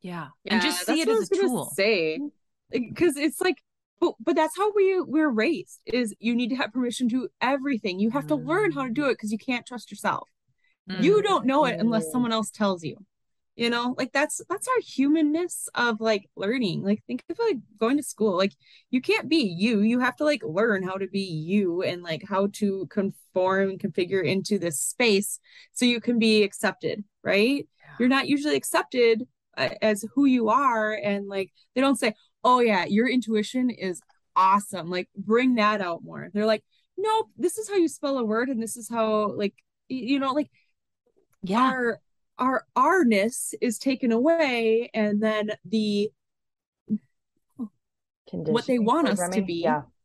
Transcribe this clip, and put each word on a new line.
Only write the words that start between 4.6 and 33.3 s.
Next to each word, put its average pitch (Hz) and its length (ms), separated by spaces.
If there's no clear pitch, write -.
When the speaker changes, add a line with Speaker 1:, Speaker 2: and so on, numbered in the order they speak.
Speaker 2:
we, 381 280
we're 302 280
raised, 220 560
is 226 340
you 233 160
need 240 140
to 262 60
have 247 180
permission 247 360
to 247 200
everything. 254 600
You 220 100
have 254 180
to 302 80
learn 320 360
how 277 140
to 254 40
do 262 140
Speaker 1:
Mm. 277 80
Speaker 2:
it - 80
'cause 214 120
you 220 60
can't 247 280
trust - 260
yourself. - 360
You 339 340
Speaker 1:
Mm. - 20
Speaker 2:
don't 359 220
know 269 200
it 233 140
unless 220 280
Speaker 3:
Mm. - 40
Speaker 2:
someone 240 200
else 220 180
tells 190 340
you. - 140
You 233 140
know, 240 280
like, 254 160
that's, 294 360
that's 403 180
our 508 140
humanness 302 960
of, 233 260
like, 220 340
learning. 190 480
Like, 208 220
think 247 240
of, 339 80
like, 440 200
going 247 200
to 294 60
school. 208 320
Like, 196 180
you 254 120
can't 381 280
be 320 140
you. 196 380
You 233 180
have 247 160
to, - 80
like, 294 200
learn 190 400
how 185 120
to 196 120
be 196 140
you 180 640
and, 175 180
like, 165 260
how 196 260
to 190 340
conform 190 840
and 190 80
configure 185 460
into 190 320
this 170 240
space 208 580
so - 120
you 240 160
can 240 160
be 214 260
accepted, 196 600
right? 220 440
Speaker 1:
Yeah. - 200
Speaker 2:
You're 247 100
not 269 200
usually 285 260
accepted, 240 720
uh, - 120
as 214 240
who 285 100
you 247 240
are. 226 440
And, 202 340
like, 196 240
they 254 60
don't 269 180
say, 226 140
"Oh 254 180
yeah, 202 240
your 220 240
intuition 240 600